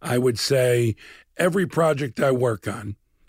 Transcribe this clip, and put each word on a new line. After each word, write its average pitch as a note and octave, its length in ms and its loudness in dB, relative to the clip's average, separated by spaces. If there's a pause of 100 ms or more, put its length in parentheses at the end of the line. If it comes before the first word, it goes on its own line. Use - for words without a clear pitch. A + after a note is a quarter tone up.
I B2 160 -2
would B2 220 0
say B2 560 2 (420)
every F3+ 300 0
project D3+ 520 0
I C#3 120 2
work B2 360 -2
on, G#2 280 -10 (340)